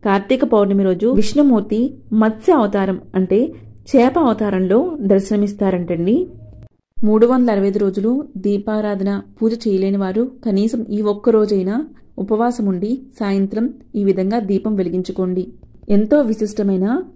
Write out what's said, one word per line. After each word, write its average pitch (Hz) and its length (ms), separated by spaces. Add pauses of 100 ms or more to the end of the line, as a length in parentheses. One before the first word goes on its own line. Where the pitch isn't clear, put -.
కార్తీక 208 400
పౌర్ణమి 202 380
రోజు 190 240
విష్ణుమూర్తి 254 840 (200)
మత్స్య 220 400
అవతారం 202 480 (140)
అంటే 190 380 (420)
చేప 262 240
అవతారంలో 220 800
దర్శనమిస్తారంటండి. 196 1300 (760)
మూడు 214 240
వందల 247 240
అరవై 196 160
ఐదు 196 120
రోజులు 208 480 (100)
దీపారాధన 202 840 (200)
పూజ 226 260
చేయలేని 196 300
వారు 202 340 (140)
కనీసం 220 440
ఈ 208 120
ఒక్క 208 280
రోజైనా 214 560 (340)
ఉపవాసం 220 460
ఉండి 196 360 (180)
సాయంత్రం 196 540 (220)
ఈ 208 80
విధంగా 196 360
దీపం 202 360
వెలిగించుకోండి. 185 720 (420)
ఎంతో 214 320
విశిష్టమైన 214 840 (120)